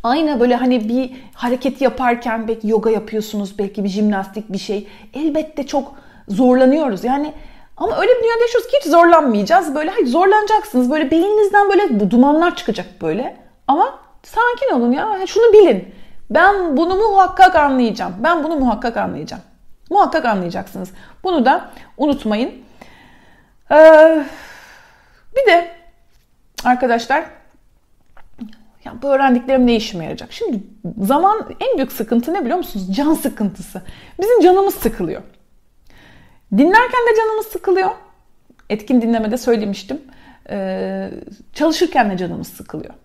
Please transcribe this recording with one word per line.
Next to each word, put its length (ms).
aynı 380
böyle 160
hani 320
bir 240
hareket 460
yaparken 680
belki 200
yoga 220
yapıyorsunuz, 680
belki 260
bir 40
jimnastik 640
bir 60
şey. 300
Elbette 520
çok 280
zorlanıyoruz. 760
Yani 280
ama 200
öyle 140
bir 120
dünyada 180
yaşıyoruz 300
ki 100
hiç 100
zorlanmayacağız. 840
Böyle 160
hayır, 160
zorlanacaksınız. 840
Böyle 200
beyninizden 580
böyle 320
bu 100
dumanlar 460
çıkacak 300
böyle. 340
Ama 300
sakin 520
olun 180
ya. 340
Şunu 260
bilin. 420
Ben 460
bunu 200
muhakkak 600
anlayacağım. 640
Ben 260
bunu 120
muhakkak 400
anlayacağım. 460
Muhakkak 340
anlayacaksınız. 680
Bunu 200
da 260
unutmayın. 540
Ee, 540
bir 160
de 160
arkadaşlar, 600
ya 80
bu 60
öğrendiklerim 580
ne 100
işime 280
yarayacak? 280
Şimdi 300
zaman 480
en 160
büyük 160
sıkıntı 420
ne 60
biliyor 160
musunuz? 400
Can 180
sıkıntısı. 680
Bizim 200
canımız 340
sıkılıyor. 480
Dinlerken 440
de 60
canımız 300
sıkılıyor. 440
Etkin 320
dinlemede 360
söylemiştim. 600
Ee, 600
çalışırken 580
de 60
canımız 320
sıkılıyor. 460